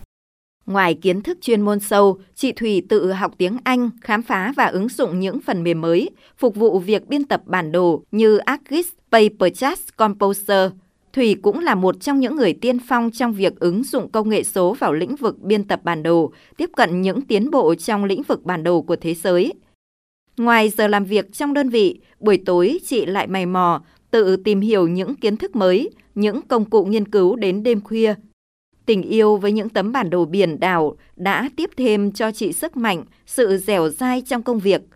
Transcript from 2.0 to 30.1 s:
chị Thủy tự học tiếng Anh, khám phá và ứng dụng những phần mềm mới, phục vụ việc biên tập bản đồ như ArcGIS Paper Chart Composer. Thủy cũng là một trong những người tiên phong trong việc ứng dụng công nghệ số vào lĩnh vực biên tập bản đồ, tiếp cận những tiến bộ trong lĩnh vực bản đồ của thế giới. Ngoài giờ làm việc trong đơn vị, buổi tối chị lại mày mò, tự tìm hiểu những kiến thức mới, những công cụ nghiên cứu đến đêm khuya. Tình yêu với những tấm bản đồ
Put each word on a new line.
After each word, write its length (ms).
chị 160
Thủy 380
tự 220
học 260
tiếng 260
Anh, 260
khám 200
phá 340
và 100
ứng 240
dụng 300
những 220
phần 220
mềm 180
mới, 280
phục 180
vụ 240
việc 280
biên 180
tập 200
bản 260
đồ 400
như 260
ArcGIS 500
Paper 460
Chart 220
Composer. 720
Thủy 280
cũng 180
là 160
một 260
trong 180
những 160
người 180
tiên 240
phong 240
trong 220
việc 260
ứng 240
dụng 280
công 180
nghệ 140
số 300
vào 200
lĩnh 220
vực 260
biên 220
tập 200
bản 200
đồ, 280
tiếp 180
cận 260
những 200
tiến 300
bộ 240
trong 280
lĩnh 200
vực 220
bản 180
đồ 180
của 140
thế 180
giới. 400
Ngoài 320
giờ 180
làm 180
việc 280
trong 200
đơn 160
vị, 300
buổi 260
tối 400
chị 200
lại 220
mày 180
mò, 380
tự 240
tìm 260
hiểu 260
những 280
kiến 220
thức 180
mới, 340
những 260
công 240
cụ 200
nghiên 220
cứu 280
đến 280
đêm 180
khuya. 320
Tình 160
yêu 360
với 140
những 180
tấm 220
bản 180
đồ 160